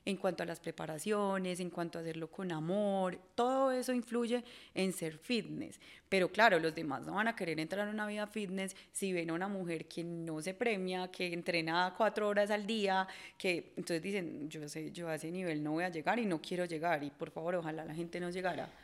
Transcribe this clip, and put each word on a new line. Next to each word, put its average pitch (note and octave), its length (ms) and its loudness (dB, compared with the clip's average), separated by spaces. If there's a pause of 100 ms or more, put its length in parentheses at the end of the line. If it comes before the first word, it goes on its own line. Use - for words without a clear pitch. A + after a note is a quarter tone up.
en G3 120 0
cuanto F3+ 260 0
a - 20 -2
las E3+ 140 -6
preparaciones, F#3 1000 0
en F3+ 120 -4
cuanto E3+ 260 -4
a E3+ 40 -4
hacerlo D#3+ 280 -6
con F#3 220 -6
amor, F#3 680 2 (140)
todo C4 380 4
eso B3+ 220 0
influye A#3+ 500 0 (320)
en F#3+ 180 2
ser D#3 240 -6
fitness. D#3+ 640 -2 (280)
Pero F#3 240 6
claro, G#3 280 8
los D#3+ 160 2
demás C#3+ 320 -2
no D#3+ 80 -4
van G#3+ 120 2
a A3+ 80 0
querer E3 240 -2
entrar F#3+ 280 -2
en G#3 80 -4
una G#3+ 100 -2
vida G#3 220 -4
fitness F#3+ 480 -4 (160)
si G3 200 -2
ven E3+ 200 0
a - 20 0
una F3+ 140 0
mujer E3+ 400 -2
que - 160 -6
no E3 360 -4
se F3+ 140 -4
premia, F#3 560 0
que F3+ 240 -2
entrena E3+ 640 2
cuatro G#3+ 300 4
horas G#3 240 4
al G#3 160 0
día, F#3+ 400 2 (320)
que F3 360 0
entonces E3+ 280 0
dicen, F3+ 440 -4
"Yo D#3 220 -10
sé, D#3 220 -8
yo E3+ 180 -6
a D#3+ 60 0
ese D#3 160 -6
nivel E3+ 320 -2
no D3+ 80 0
voy E3 140 2
a F#3 40 -2
llegar F3 300 0
y A3+ 80 2
no E3 120 2
quiero F3+ 260 -2
llegar", E3 380 0
y D3 60 -4
por D3+ 220 -8
favor, E3+ 240 -2
ojalá D#3+ 300 -4
la D3+ 100 -8
gente E3+ 240 -4
no F3 100 -4
llegara. F3+ 400 -2 (140)